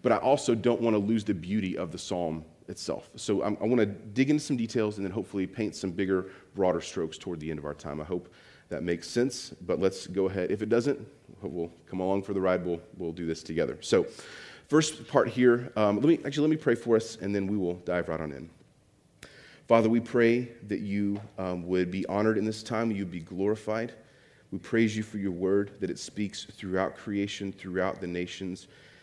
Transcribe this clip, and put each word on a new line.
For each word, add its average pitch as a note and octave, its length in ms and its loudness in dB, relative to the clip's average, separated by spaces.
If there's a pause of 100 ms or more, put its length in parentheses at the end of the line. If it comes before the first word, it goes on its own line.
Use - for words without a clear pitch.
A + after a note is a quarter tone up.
but A#2 100 4
I G#2+ 60 8
also C3+ 380 4
don't A2+ 260 2
wanna A2+ 160 4
lose G#2 260 2
the G#2+ 100 -2
beauty F#2 440 -2
of E2+ 140 -4
the F2 60 -10
psalm D#2+ 460 -4 (240)
itself. - 480 -8
So - 280 0
I'm, G#2 180 0
I G2+ 40 0
wanna A#2 200 6
dig G#2+ 440 0
into D3 140 2
some C#3 140 0
details G#2+ 400 0
and G2 80 -4
then F2+ 60 -4
hopefully F#2+ 360 -2
paint G#2 260 -4
some F#2+ 180 -4
bigger, F#2+ 360 0 (260)
broader F2+ 280 2
strokes - 360 -6
toward F2 220 -8
the D#2 100 -6
end D#2 100 -4
of C#2+ 60 -10
our D2 80 -6
time. D2+ 280 -8
I D#2 40 -8
hope F2+ 280 -6 (340)
that D#2 160 -6
makes E2+ 260 -2
sense, - 520 0
but F2 180 0
let's F#2+ 260 0
go F#2+ 220 0
ahead. F#2 240 -2
If G2+ 100 -2
it G#2+ 80 -2
doesn't, A#2+ 300 2 (420)
we'll E2+ 300 -6 (180)
come F#2 120 -4
along G2 220 2
for G2+ 100 -6
the F#2+ 80 0
ride. F#2 240 2
We'll, E2+ 160 -2 (160)
we'll E2+ 160 -4
do E2+ 120 -6
this E2 160 -2
together. D2+ 400 -2
So - 240 4 (640)
first - 400 2
part C#3 180 4
here, B2 480 4
um, G#2 220 4
let B2+ 80 2
me, E3 200 6
actually, C#3+ 220 0
let D#3 40 4
me D#3 60 2
pray C3+ 160 2
for A2+ 220 2
us, - 220 0
and G2+ 180 -2
then G2 120 0
we G#2 100 0
will F2+ 180 0
dive F2 320 -2
right D#2+ 140 -4
on D2+ 100 -6
in. C#2 180 -12 (1200)
Father, A2+ 200 8
we A#2 120 4
pray A#2+ 500 2 (180)
that G#2 120 -2
you, G2+ 420 -2 (160)
um, F2+ 300 -4
would F2+ 240 0
be F#2 160 -4
honored G#2+ 300 2
in G2+ 60 0
this A2 200 -4
time, A2+ 280 -2
you'd G2 200 -4
be F2 80 -8
glorified. G#2+ 720 -4 (580)
We G2 60 -6
praise A2+ 380 2
you G#2+ 80 -2
for G#2+ 140 -10
your G2 140 -2
word, G2 480 2
that F#2 100 -2
it - 100 -6
speaks - 460 -8
throughout F#2 520 -4
creation, G2+ 560 -4
throughout F#2 480 -4
the F2+ 60 -6
nations, F2+ 600 -6 (340)